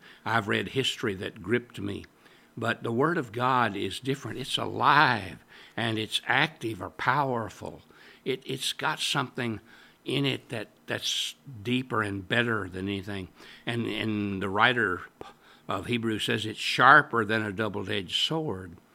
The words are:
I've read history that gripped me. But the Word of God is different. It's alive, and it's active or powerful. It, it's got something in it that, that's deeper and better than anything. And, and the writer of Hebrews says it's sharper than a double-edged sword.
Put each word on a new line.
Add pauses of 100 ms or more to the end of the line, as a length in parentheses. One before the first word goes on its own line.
(240)
I've
read
history
that
gripped
me. (500)
But
the
Word
of
God
is
different.
It's
alive, (320)
and
it's
active
or
powerful. (420)
It,
it's
got
something (460)
in
it
that, (180)
that's (300)
deeper
and
better
than
anything. (360)
And,
and
the
writer (640)
of
Hebrews
says
it's
sharper
than
a
double-edged
sword. (180)